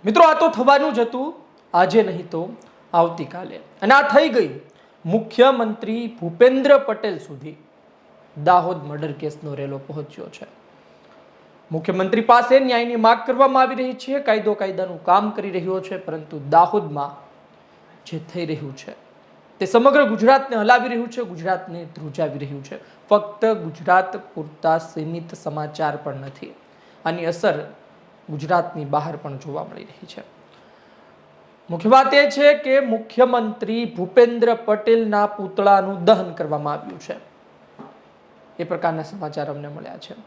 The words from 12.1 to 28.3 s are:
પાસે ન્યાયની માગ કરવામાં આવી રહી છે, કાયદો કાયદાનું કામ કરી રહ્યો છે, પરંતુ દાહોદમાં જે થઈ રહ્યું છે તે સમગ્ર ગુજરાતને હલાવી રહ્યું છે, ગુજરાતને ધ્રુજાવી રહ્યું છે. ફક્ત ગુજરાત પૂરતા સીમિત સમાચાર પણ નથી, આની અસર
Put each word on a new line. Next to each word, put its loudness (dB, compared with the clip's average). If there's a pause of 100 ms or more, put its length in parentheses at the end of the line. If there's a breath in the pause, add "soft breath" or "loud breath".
પાસે 6
ન્યાયની -2
માગ 2
કરવામાં 2
આવી 0
રહી -6
છે, -6
કાયદો -2
કાયદાનું -8
કામ 2
કરી -8
રહ્યો -4
છે, -12
પરંતુ -12 (100)
દાહોદમાં 2 (880)
જે -10 (120)
થઈ -6
રહ્યું -10
છે -20 (580)
તે -2
સમગ્ર 4
ગુજરાતને 2
હલાવી 4
રહ્યું -6
છે, -8
ગુજરાતને -8
ધ્રુજાવી -8
રહ્યું -12
છે. -20
ફક્ત 0
ગુજરાત -2
પૂરતા -2
સીમિત -10
સમાચાર -8
પણ -12
નથી, -16 (500 soft breath)
આની -6
અસર -2 (720)